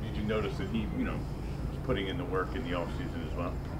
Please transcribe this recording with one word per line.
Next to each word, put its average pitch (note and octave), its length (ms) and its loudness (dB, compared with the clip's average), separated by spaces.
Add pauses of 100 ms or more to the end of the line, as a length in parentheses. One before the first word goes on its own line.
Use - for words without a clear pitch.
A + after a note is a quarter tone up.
did - 100 -2
you G#2+ 100 2
notice G#2+ 300 2
that F#2+ 120 -2
he, A2 180 2 (100)
you - 60 2
know, - 100 2 (560)
was - 160 -2
putting G2 220 2
in F#2 100 0
the F2 80 0
work F#2 300 2
in E2+ 80 0
the E2+ 100 0
off E2+ 200 2
season - 360 -2
as - 80 -2
well? E2+ 160 0 (260)